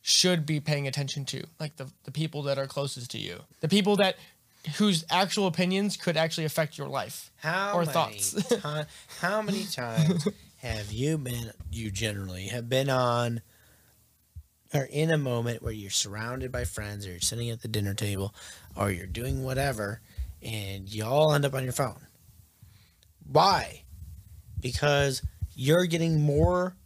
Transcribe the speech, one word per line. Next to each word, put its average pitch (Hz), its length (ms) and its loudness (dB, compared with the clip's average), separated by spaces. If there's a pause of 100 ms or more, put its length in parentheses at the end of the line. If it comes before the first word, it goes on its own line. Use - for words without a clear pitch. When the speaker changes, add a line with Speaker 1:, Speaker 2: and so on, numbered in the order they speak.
Speaker 1:
should 175 440 4
be 151 140 0
paying 143 260 0
attention 135 400 -4
to, - 180 -6 (140)
like 151 180 -8
the, 135 140 -12 (140)
the 139 60 -12
people 151 340 -4
that 139 140 0
are 135 80 -2
closest 135 460 -6
to 117 60 -6
you, 92 220 -8 (200)
the 160 80 0
people 202 280 6
that, 190 200 4 (600)
whose 185 340 4
actual 190 360 2
opinions 185 500 2
could 170 200 -2
actually 160 280 0
affect 151 340 -2
your 139 100 -8
life 131 500 -6
Speaker 2:
How 190 360 -2
Speaker 1:
or 175 60 2
Speaker 2:
many 160 120 0
Speaker 1:
thoughts." 110 400 0
<laughs> - 160 -2
Speaker 2:
ti-, 226 100 4 (640)
how 202 220 0
many 202 220 -2
times 151 640 0 (160)
<laughs> - 140 -20
have 107 340 -6
you 139 260 0
been, 120 340 -6 (200)
you 113 180 -6
generally 98 580 -4
have 117 200 -6
been 131 220 4
on, 120 500 2 (1300)
or 139 160 2
in 156 200 0
a 156 80 4
moment 120 440 0
where 120 100 -4
you're 101 180 -8
surrounded 120 640 -4
by 120 120 -4
friends, 104 420 -6
or 92 60 -10
you're 87 80 -10
sitting 117 280 -2
at 117 140 -6
the 113 60 -6
dinner 101 260 0
table, 98 400 -2 (420)
or 101 140 2
you're 90 160 -4
doing 127 360 -4
whatever, 131 580 -2 (400)
and 98 480 -6
you 107 160 -4
all 151 300 4
end 143 100 4
up 135 100 2
on 131 100 -2
your 127 80 -4
phone? 123 340 -4 (1200)
Why? 151 520 4 (760)
Because 139 600 2 (360)
you're 160 300 4
getting 165 360 2
more 175 640 4